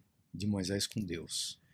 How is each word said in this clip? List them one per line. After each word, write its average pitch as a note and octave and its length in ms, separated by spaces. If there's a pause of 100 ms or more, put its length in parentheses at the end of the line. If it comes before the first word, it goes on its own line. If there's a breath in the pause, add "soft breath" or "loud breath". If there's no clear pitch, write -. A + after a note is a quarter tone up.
(320)
de G2 140
Moisés G2 400
com - 140
Deus. F2 580 (160)